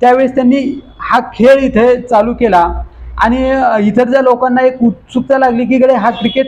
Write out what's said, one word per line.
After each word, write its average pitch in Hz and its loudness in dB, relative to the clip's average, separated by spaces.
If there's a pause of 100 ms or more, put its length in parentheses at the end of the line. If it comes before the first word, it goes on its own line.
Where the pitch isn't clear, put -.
त्यावेळेस 254 2
त्यांनी 262 0 (180)
हा - -2
खेळ 247 2
इथे 247 0
चालू 233 0
केला 185 0 (360)
आणि, 254 0
अ, 247 0
इतर 214 0
ज्या 269 2
लोकांना 254 2
एक 254 -2
उत्सुकता 247 -2
लागली 247 0
की 240 0
"गडे, 254 2
हा 226 -2
क्रिकेट 262 -4